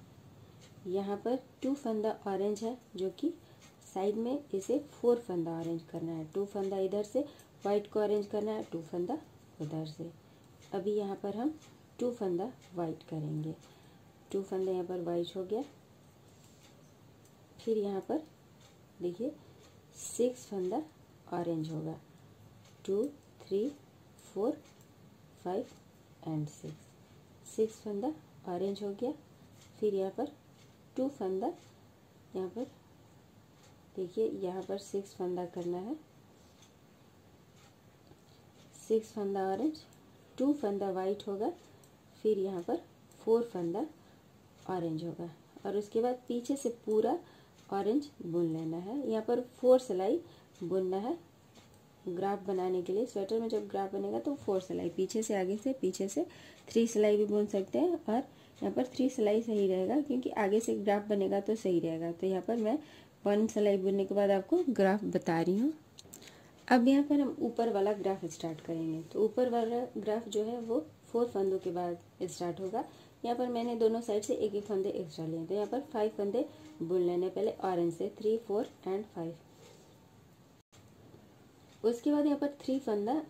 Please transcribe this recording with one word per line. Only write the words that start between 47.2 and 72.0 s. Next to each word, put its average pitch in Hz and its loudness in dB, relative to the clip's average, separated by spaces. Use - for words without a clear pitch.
orange 208 2
बुन 165 2
लेना 160 -2
है। 220 -4
यहाँ 220 0
पर 240 2
फोर 254 6
सिलाई 214 2
बुनना 185 0
है 247 -2
graph 190 -2
बनाने 185 0
के 185 -4
लिए। 226 2
sweater 220 -2
में 226 -2
जब 208 -2
graph 196 -2
बनेगा, 202 -2
तो 285 -2
four 196 0
सिलाई, 180 -2
पीछे 190 0
से, 220 0
आगे 190 2
से, 262 0
पीछे 190 -2
से 330 -2
three 233 4
सिलाई 214 6
भी 208 4
बुन 208 4
सकते 208 -2
हैं, 320 4
और 262 0
यहाँ 202 0
पर 247 0
three 254 2
सिलाई 220 2
सही 208 2
रहेगा, 190 2
क्योंकि 254 0
आगे 214 2
से 226 0
graph 208 2
बनेगा 196 2
तो 214 0
सही 185 2
रहेगा। 165 -2
तो 180 -2
यहाँ 185 2
पर 226 0
मैं 226 2
वन 208 4
सिलाई 208 4
बुनने 196 2
के 190 -2
बाद 202 6
आपको 254 4
ग्राफ 202 4
बता 175 2
रही 175 4
हूँ। 285 4
अब 247 8
यहाँ 277 8
पर 285 4
हम 254 0
ऊपर 226 2
वाला 202 4
ग्राफ 190 -2
स्टार्ट 160 -6
करेंगे। 160 -4
तो 196 0
ऊपर 247 2
वाला 233 0
ग्राफ 214 -2
जो 208 0
है 240 -4
वो 233 0
फोर 233 2
फंदों 196 2
के 185 -4
बाद 175 -2